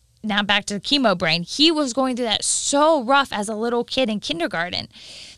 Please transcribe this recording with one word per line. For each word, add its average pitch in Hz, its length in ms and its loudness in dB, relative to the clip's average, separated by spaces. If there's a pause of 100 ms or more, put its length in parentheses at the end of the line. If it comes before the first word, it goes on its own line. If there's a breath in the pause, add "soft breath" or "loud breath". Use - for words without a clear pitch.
(200)
now 202 220 -2
back 202 220 2
to - 80 -6
the 202 80 -6
chemo 240 360 2
brain, 175 260 0
he 302 280 2
was 294 220 0
going 262 240 0
through 247 80 -4
that 208 180 -2
so 294 600 2
rough 269 280 2
as 208 160 -4
a 220 80 -6
little 233 300 -2
kid 262 240 -2
in 214 100 -2
kindergarten 190 720 -6 (480 loud breath)